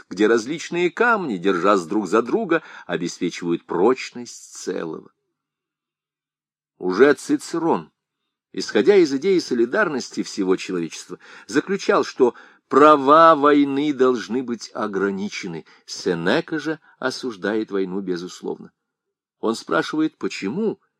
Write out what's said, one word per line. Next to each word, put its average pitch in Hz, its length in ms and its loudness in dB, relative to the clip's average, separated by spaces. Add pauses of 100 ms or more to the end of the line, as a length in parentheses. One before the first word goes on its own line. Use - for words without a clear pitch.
где 104 180 2
различные 147 640 0
камни, 196 480 0
держась 92 460 2
друг 95 240 -4
за 104 140 2
друга, 170 420 -2 (240)
обеспечивают 85 800 -6
прочность - 920 -2
целого». 92 560 -10 (1700)
Уже 98 360 4
Цицерон, 143 800 -4 (640)
исходя 117 420 2
из 156 180 4
идеи 170 260 0
солидарности 123 840 -2
всего 92 320 -2
человечества, 87 640 -8 (280)
заключал, 180 580 0
что - 280 0 (340)
права 151 680 8
войны 143 580 2
должны 123 480 0
быть 120 320 -8
ограничены. 98 920 -6 (200)
Сенека 98 760 -4
же 151 200 -8 (200)
осуждает 110 720 -6
войну 98 300 -4
безусловно. 90 680 -10 (680)
Он 110 160 -4
спрашивает, 156 640 -4
почему 117 640 -6 (200)